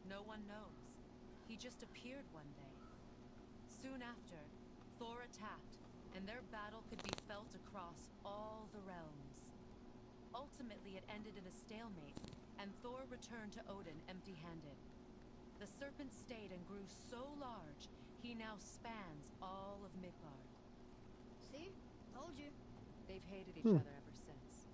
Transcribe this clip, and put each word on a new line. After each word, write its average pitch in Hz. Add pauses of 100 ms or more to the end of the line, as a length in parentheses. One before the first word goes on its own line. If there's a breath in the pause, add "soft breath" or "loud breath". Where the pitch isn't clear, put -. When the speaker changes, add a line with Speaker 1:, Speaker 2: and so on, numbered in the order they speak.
Speaker 1:
No 196
one 214
knows. 208 (720)
He 226
just 240
appeared 247 (100)
one 147
day. 139 (1040)
Soon 262
after, 233 (640)
Thor 240
attacked, 196 (340)
and 196
their 233
battle 214
could 196
be - (100)
felt 214
across 170 (120)
all 214
the 202
realms. 156 (800)
Ultimately, 208
it -
ended 214
in 180
a 175 (100)
stalemate, 196 (400)
and 202 (160)
Thor 254
returned 226
to 226
Odin 170 (160)
empty-handed. 165 (800)
The 202 (140)
serpent 277
stayed 214
and 180
grew 196 (240)
so 247 (160)
large, 190 (320 loud breath)
he 240
now 220
spans 185
all 196
of 190 (120)
Midgard. 139 (1000)
Speaker 2:
See? 349 (400)
Told 277
you. 294 (560)
Speaker 1:
They've 190
hated 185
each 233
Speaker 3:
Hmm. 190
Speaker 1:
other -
ever -
since. -